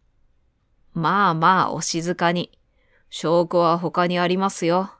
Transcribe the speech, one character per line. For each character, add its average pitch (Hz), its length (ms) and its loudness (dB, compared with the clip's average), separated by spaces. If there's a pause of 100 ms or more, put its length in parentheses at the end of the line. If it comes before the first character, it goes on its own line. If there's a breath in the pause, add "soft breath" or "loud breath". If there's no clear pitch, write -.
(920)
ま 180 360 0
あ 165 40 0
ま 165 340 2
あ、 - 40 -4
お 160 100 -6
静 170 340 -4
か 175 160 0
に。 - 260 -6 (520)
証 170 360 0
拠 170 140 0
は 170 180 2
他 175 300 -2
に 175 100 -2
あ 175 100 0
り 180 100 0
ま 196 120 0
す - 160 -4
よ。 180 340 0